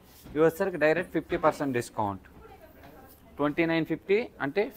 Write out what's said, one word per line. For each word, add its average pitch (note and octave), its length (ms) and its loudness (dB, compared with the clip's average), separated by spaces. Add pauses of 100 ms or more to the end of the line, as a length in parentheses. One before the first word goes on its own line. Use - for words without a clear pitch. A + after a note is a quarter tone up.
(340)
ఇవి D3 120 2
వచ్చేసరికి F3+ 380 0
డైరెక్ట్ D#3+ 320 2
ఫిఫ్టీ E3+ 300 -4
పర్సెంట్ D3 320 0
డిస్కౌంట్. G#2 480 -4 (1120)
ట్వంటీ D3 340 0
నైన్ E3 200 0
ఫిఫ్టీ F#3+ 260 0 (280)
అంటే C#3 160 -2 (160)